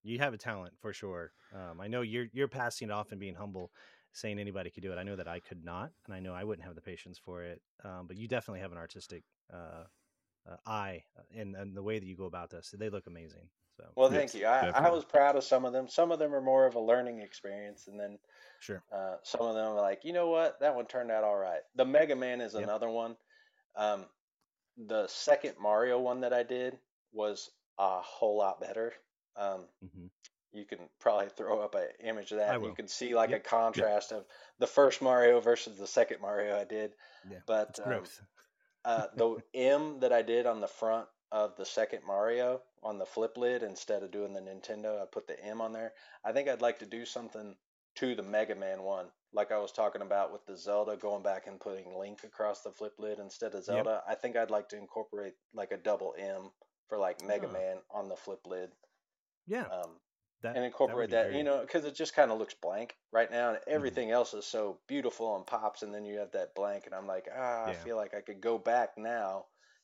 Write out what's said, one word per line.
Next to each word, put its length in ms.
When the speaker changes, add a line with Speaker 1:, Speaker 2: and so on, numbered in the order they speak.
Speaker 1:
You 160
have 160
a 40
talent 420
for 120
sure. 400
Um, 280
I 80
know 140
you're, 300
you're 160
passing 400
it 40
off 200
and 80
being 140
humble, 380
saying 260
anybody 320
could 120
do 100
it. 40
I 60
know 140
that 120
I 120
could 240
not, 280
and 80
I 60
know 140
I 100
wouldn't 220
have 80
the 80
patience 360
for 240
it. 200
Um, 220
but 100
you 120
definitely 320
have 120
an 60
artistic, 460
uh, 320
uh, 80
eye 380
in, 260
in 180
the 80
way 160
that 80
you 100
go 100
about 240
this. 260
They 140
look 180
amazing. 420
So. 160
Speaker 2:
Well, 140
Speaker 3:
Yes, 140
Speaker 2:
thank 120
you. 120
I, 400
I 20
Speaker 3:
definitely. 20
Speaker 2:
was 140
proud 320
of 80
some 200
of 80
them. 160
Some 240
of 60
them 160
are 60
more 260
of 80
a 60
learning 400
experience, 680
and 120
then 180
Speaker 1:
Sure. 340
Speaker 2:
uh, 320
some 180
of 140
them 160
are 80
like, 240
"You 100
know 160
what? 300
That 160
one 100
turned 260
out 120
all 120
right." 260
The 100
Mega 300
Man 260
is 120
Speaker 1:
Yep. 180
Speaker 2:
another 180
one. 280
Um, 320
the 320
second 500
Mario 420
one 220
that 120
I 100
did 360
was 380
a 240
whole 360
lot 220
better. 340
Um, 320
Speaker 1:
Mm-hmm. 220
Speaker 2:
you 140
can 220
probably 320
throw 300
up 140
an 140
image 320
of 60
that, 160
Speaker 1:
I 20
Speaker 2:
and 80
you 80
Speaker 1:
will. 20
Speaker 2:
can 140
see, 260
like, 180
Speaker 1:
Yep. 0
Speaker 2:
a 80
contrast 720
of 140
the 80
first 340
Mario 400
versus 380
the 80
second 340
Mario 380
I 60
did. 300
Speaker 1:
Yeah, 220
Speaker 2:
But, 320
Speaker 1:
it's 20
Speaker 2:
um, 300
Speaker 1:
gross. 160
<laughs> 60
Speaker 2:
uh, 320
the 220
M 460
that 120
I 100
did 240
on 140
the 80
front 400
of 240
the 100
second 380
Mario 580
on 160
the 80
flip 300
lid, 260
instead 420
of 80
doing 220
the 60
Nintendo, 600
I 40
put 200
the 160
M 180
on 120
there. 220
I 80
think 160
I'd 140
like 180
to 60
do 200
something 500
to 180
the 80
Mega 340
Man 260
one, 300
like 200
I 60
was 140
talking 300
about 300
with 140
the 100
Zelda, 400
going 260
back 240
and 140
putting 380
Link 260
across 380
the 100
flip 260
lid 220
instead 340
of 140
Speaker 1:
Yep. 200
Speaker 2:
Zelda. 180
I 100
think 200
I'd 140
like 200
to 80
incorporate, 580
like, 180
a 60
double 400
M 340
for, 100
like, 220
Mega 280
Speaker 1:
Oh. 0
Speaker 2:
Man 420
on 180
the 80
flip 300
lid. 260
Speaker 1:
Yeah. 240
Speaker 2:
Um, 300
Speaker 1:
That, 140
Speaker 2:
and 80
Speaker 1:
that 100
would 100
Speaker 2:
incorporate 20
Speaker 1:
be 40
Speaker 2:
that, 200
Speaker 1:
very 20
Speaker 2:
you 100
know, 220
'cause 180
it 100
just 200
kinda 200
looks 200
blank 440
right 200
now, 240
and 100
Speaker 1:
Mm-hmm. 220
Speaker 2:
everything 140
else 240
is 120
so 400
beautiful 500
and 100
pops, 360
and 120
then 100
you 140
have 140
that 220
blank, 320
and 80
I'm 120
like, 260
"Ah, 360
I 40
Speaker 1:
Yeah. 0
Speaker 2:
feel 240
like 180
I 60
could 200
go 180
back 400
now 500